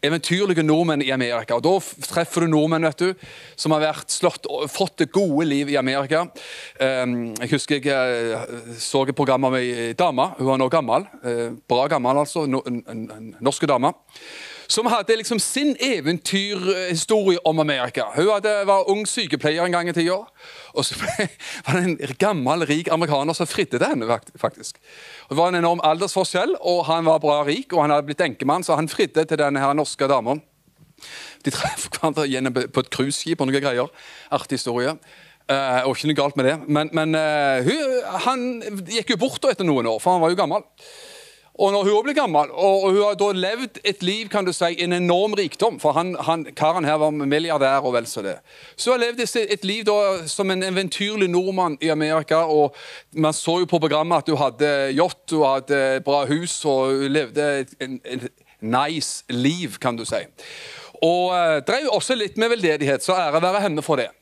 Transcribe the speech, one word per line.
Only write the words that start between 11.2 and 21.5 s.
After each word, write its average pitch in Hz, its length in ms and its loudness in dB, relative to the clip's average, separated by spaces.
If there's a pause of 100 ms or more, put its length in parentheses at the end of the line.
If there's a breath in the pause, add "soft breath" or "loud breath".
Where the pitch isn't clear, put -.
eh, 117 260 -4 (200)
bra 127 240 2
gammel 139 320 2
altså, 151 260 -2
no-, 131 160 -2
en, 120 220 -6
en, 113 200 -10 (120)
en 110 120 -16 (120)
norske 143 240 0
dame, 139 240 2 (760 loud breath)
som 233 220 2
hadde 226 260 2
liksom 220 220 -2
sin 277 400 0
eventyrhistorie 185 1700 0
om 160 160 2
Amerika. 127 540 -2
Hun 185 160 4
hadde, 208 220 0 (120)
var 190 240 4
ung 208 160 0
sykepleier 156 560 -2
en 175 140 0
gang 175 120 -2
i 165 60 -4
tiden, 180 320 -2 (480 loud breath)
og 131 100 0
så - 140 -6
ble, 214 300 -4 (140)
<laughs> - 260 -12